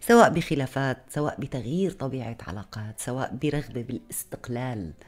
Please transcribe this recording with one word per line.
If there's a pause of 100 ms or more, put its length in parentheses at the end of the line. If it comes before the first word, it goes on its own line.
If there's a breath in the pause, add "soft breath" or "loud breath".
سواء
بخلافات، (120)
سواء
بتغيير
طبيعة (100)
علاقات،
سواء
برغبة
بالاستقلال. (160)